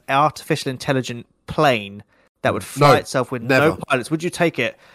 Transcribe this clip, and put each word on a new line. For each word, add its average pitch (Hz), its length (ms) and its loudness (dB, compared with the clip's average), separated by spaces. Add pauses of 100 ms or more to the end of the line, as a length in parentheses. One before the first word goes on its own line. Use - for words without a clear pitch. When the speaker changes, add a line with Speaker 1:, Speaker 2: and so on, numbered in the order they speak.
Speaker 1:
artificial 143 600 0
intelligent 123 560 -4 (180)
plane 104 580 0 (380)
that 113 120 0
would 101 100 -4
fly 143 300 4
Speaker 2:
No, - 40 6
Speaker 1:
itself - 340 -4
with 127 120 -8
Speaker 2:
never. 135 260 4
Speaker 1:
no - 180 -4
pilots, 127 220 -2
would 160 140 -4
you 175 80 -4
take 170 260 0
it?" 113 180 -2 (200)